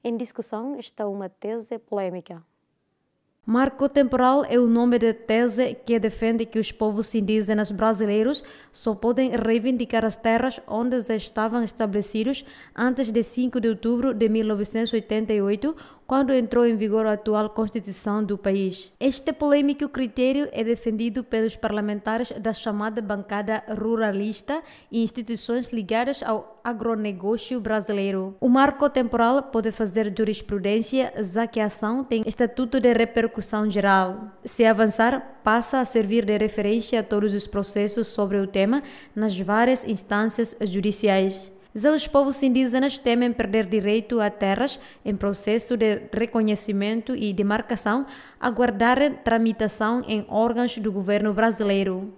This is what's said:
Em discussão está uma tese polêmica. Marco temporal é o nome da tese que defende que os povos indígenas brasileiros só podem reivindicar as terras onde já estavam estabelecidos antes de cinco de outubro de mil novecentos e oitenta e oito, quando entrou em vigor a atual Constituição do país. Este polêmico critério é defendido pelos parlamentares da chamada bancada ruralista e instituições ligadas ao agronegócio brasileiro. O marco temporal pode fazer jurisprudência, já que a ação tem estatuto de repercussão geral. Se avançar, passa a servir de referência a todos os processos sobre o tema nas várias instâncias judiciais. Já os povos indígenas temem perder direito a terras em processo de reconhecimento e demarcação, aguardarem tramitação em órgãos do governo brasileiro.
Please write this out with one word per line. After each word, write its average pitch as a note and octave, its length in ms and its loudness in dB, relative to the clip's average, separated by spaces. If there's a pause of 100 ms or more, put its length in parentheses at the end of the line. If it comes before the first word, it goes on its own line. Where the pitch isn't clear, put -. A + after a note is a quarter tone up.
Em A#3 120 -2
discussão A#3 600 -8
está A3 300 -8
uma G3 200 -6
tese A3 520 -8
polêmica. F3+ 640 -6 (1000)
Marco C4+ 460 2
temporal C4 560 4
é A#3+ 140 2
o B3 80 6
nome A#3+ 320 4
da A3+ 160 2
tese A3+ 680 0
que A#3 140 2
defende A3+ 480 0
que A3+ 140 -2
os G#3 120 -2
povos G#3+ 440 -2
indígenas G#3+ 560 2
brasileiros A3 720 2 (280)
só - 220 -4
podem A#3+ 380 2
reivindicar A3+ 760 0
as G#3+ 100 -2
terras A#3 520 0
onde A#3+ 340 -2
já A3 140 -2
estavam A3 480 -2
estabelecidos G#3+ 800 -2 (300)
antes B3 360 0
de A3+ 120 2
cinco B3 360 -2
de A3+ 80 2
outubro A#3 460 0
de A3 160 2
mil A3 160 2
novecentos G#3+ 480 -2
e A3+ 40 0
oitenta G#3+ 360 -2
e G#3 80 2
oito, G#3 340 0 (300)
quando C4+ 280 2
entrou A#3+ 320 2
em A#3 100 4
vigor A3 300 0
a G#3+ 80 2
atual G#3+ 380 0
Constituição G#3+ 680 -4
do G3+ 160 -2
país. G3 600 -2
Este C4+ 320 0
polêmico D4 560 2
critério C4 640 0
é - 100 -6
defendido A#3 640 -2
pelos A3 320 -2
parlamentares G#3+ 760 -4
da A3 200 -4
chamada G#3+ 480 -4
bancada G#3 680 -4
ruralista A3 920 -2 (300)
e A3+ 100 0
instituições A#3 680 -4
ligadas A#3 520 -2
ao - 440 -6
agronegócio A3 960 -4
brasileiro. G3 800 -2
O B3 80 4
marco C#4 400 4
temporal B3 540 2
pode A3+ 280 -2
fazer G#3 440 -2
jurisprudência, G#3+ 1000 -2 (200)
já A3+ 140 0
que A#3 140 -4
a G#3+ 60 2
ação A3 360 -4
tem A3+ 240 -2
estatuto B3 540 0
de A#3+ 100 6
repercussão A3+ 800 0
geral. F#3+ 640 2 (120)
Se - 220 2
avançar, A3+ 800 2
passa A#3 340 2
a B3+ 60 2
servir A3 400 2
de G#3 120 2
referência G#3+ 640 0
a A3 40 -2
todos G#3 300 0
os G3+ 140 -4
processos G#3 640 -2
sobre G3+ 280 -2
o G3 100 0
tema G3+ 360 0 (320)
nas G#3+ 240 -2
várias A3+ 460 2
instâncias A3 760 -2
judiciais. F#3+ 920 0 (200)
Já A3 200 2
os D4+ 120 0
povos C#4 380 2
indígenas C4 560 2
temem A#3+ 320 2
perder A3 340 0
direito G#3+ 540 0
a G#3 100 2
terras G#3 480 0 (280)
em G#3 100 0
processo G#3 640 -2
de G#3+ 240 2 (100)
reconhecimento G#3+ 1040 0
e G#3 160 -2
demarcação, G#3+ 720 0 (320)
aguardarem A#3+ 760 2
tramitação A3+ 920 0
em G#3 220 -4
órgãos A#3+ 500 0
do G#3+ 140 -2
governo G3+ 420 0
brasileiro. G3 840 0